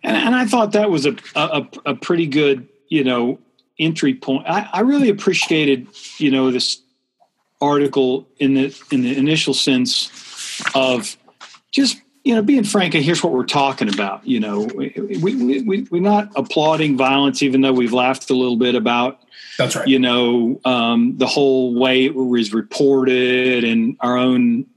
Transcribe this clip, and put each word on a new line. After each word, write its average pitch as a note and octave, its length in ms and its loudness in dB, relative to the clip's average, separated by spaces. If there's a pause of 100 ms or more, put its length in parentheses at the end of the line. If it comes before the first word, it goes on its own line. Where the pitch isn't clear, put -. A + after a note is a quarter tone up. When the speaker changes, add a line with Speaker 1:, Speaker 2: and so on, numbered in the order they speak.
Speaker 1:
And, - 140 -2
and A#3 180 0
I B3 100 2
thought G#3+ 280 0
that G#3 180 2
was D3 160 0
a, C3 100 0 (180)
a, D3+ 60 -2
a, D3+ 280 -2 (180)
a C#3+ 80 -2
pretty E3+ 320 -2
good, C#3 420 0 (200)
you D3+ 160 0
know, A#2+ 340 0 (400)
entry D#3+ 360 0
point. C3+ 320 -4
I, F#3+ 260 -4
I F3+ 80 -2
really C4+ 280 2
appreciated, D#3 760 0 (320)
you D3+ 120 2
know, C3 200 2
this B2 280 -2 (840)
article C#3 680 0 (140)
in C3+ 140 2
the, C3+ 220 0 (140)
in C3 120 0
the B2 140 -2
initial D3 380 0
sense B2+ 560 0 (640)
of B2+ 420 0 (540)
just, C4+ 260 0 (280)
you B3 100 2
know, A3 80 2
being B3 220 4
frank, F#3 320 0
and C#3+ 80 0
here's D#3+ 180 0
what E3+ 100 0
we're B2+ 140 0
talking C3+ 420 -2
about. G2 380 -6
You B2 140 0
know, G#2 200 -4 (140)
we, C3+ 180 -8 (280)
we, G3 160 0
we, B3+ 260 0
we, G#3+ 200 -2
we're F3 200 -2
not G#3 320 2
applauding D3+ 640 0
violence, C3+ 460 2
even C3+ 180 2
though C3+ 120 4
we've A#2+ 200 0
laughed B2+ 380 0
a C#3 40 2
little B2+ 220 0
bit B2 180 0
about, A#2+ 460 -2 (380)
Speaker 2:
That's - 180 -2
right. - 100 -4
Speaker 1:
you C3 140 4
know, A#2+ 640 0
um, A#2+ 540 0
the B2+ 100 0
whole C3 500 2
way C3 260 2
it C#3 120 -2
was A#2+ 360 -2
reported B2+ 1120 2
and A2+ 360 0
our B2 180 -2
own B2 480 2 (100)